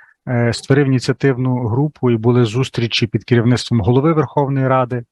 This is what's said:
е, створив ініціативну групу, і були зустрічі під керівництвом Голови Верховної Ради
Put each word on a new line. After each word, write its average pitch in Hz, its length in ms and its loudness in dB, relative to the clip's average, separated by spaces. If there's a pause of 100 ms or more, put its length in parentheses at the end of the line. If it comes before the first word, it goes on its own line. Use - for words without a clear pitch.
(280)
е, 120 240 0
створив 139 340 0
ініціативну 127 800 -2
групу, 127 440 -2
і 120 60 2
були 120 280 2
зустрічі 117 600 -4
під 107 180 -4
керівництвом 120 560 2
Голови 131 320 2
Верховної 139 560 -2
Ради 123 440 -2